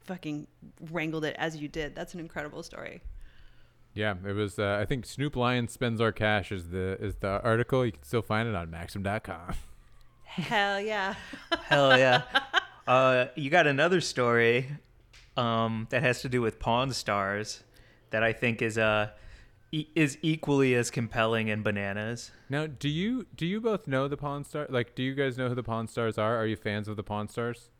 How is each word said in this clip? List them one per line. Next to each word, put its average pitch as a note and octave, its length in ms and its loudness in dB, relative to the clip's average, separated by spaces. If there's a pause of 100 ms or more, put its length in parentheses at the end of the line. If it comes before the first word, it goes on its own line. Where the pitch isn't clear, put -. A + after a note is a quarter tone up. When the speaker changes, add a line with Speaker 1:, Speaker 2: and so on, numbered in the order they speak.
Speaker 1:
fucking D3+ 420 -8 (440)
wrangled D#3+ 340 -2
it D3 140 -4
as D#3+ 180 -4
you D3 120 -8
did. C#3+ 260 -8
That's F3 200 -10
an F3+ 60 -8
incredible D3+ 420 -10
story. - 400 -14 (920)
Speaker 2:
Yeah, G#2 200 0 (120)
it G2+ 80 -2
was, G2+ 240 -2
uh, G2+ 220 2
I G#2+ 40 0
think A#2+ 220 -2
Snoop C#3 300 -6
Lion B2 320 2
Spends A#2 340 -2
Our A2 100 4
Cash G#2+ 400 0
is F2 160 -6
the, F#2 320 -2
is G2+ 160 -4
the G2+ 260 0
article. A#2+ 440 2
You A2 60 -2
can - 100 -18
still - 180 -2
find G#2+ 260 -2
it A2+ 80 -2
on E2+ 160 -6
Maxim F2 320 -10
dot G2+ 220 -2
com. F2 300 -8 (720)
Speaker 1:
Hell G3+ 580 -2
yeah. G#3 320 -2 (240)
<laughs> - 260 -4
Speaker 3:
Hell C#3 340 8
yeah. B2+ 240 6 (640)
Uh, B2+ 400 6 (100)
you C#3+ 120 -4
got D#3+ 180 6
another D3+ 360 4
story, A#2+ 680 4 (720)
um, A2+ 520 0
that B2 120 2
has B2 200 2
to C#3 60 -6
do B2 140 2
with A2 160 -2
Pawn B2 340 0
Stars G2+ 720 -2 (460)
that A2 120 2
I A2+ 120 4
think A#2 260 0
is, A2 160 0
uh, G#2+ 360 2 (600)
e-, D#3 220 -4
is D3+ 260 2
equally C#3+ 540 4
as A#2+ 160 2
compelling A2+ 580 0
and G#2+ 160 -2
bananas. G#2 680 -4 (180)
Speaker 2:
Now, D3+ 160 -2
do C#3+ 240 -4
you, G3+ 340 -2 (100)
do D#3+ 120 -4
you G#3 160 -2
both A3 260 -2
know C3+ 200 2
the C#3+ 100 -4
Pawn C#3+ 260 -6
Star-, D3+ 240 -8
like, B2 260 -2
do B2+ 80 -4
you C3+ 120 0
guys C3+ 240 0
know B2+ 100 0
who A#2+ 60 0
the B2 80 -4
Pawn A2+ 260 -4
Stars A2+ 300 -2
are? A2 180 2
Are A2 100 0
you A2 100 0
fans G#2 300 -4
of G#2 100 -6
the G2+ 60 -6
Pawn G#2 260 -4
Stars? A#2 520 -6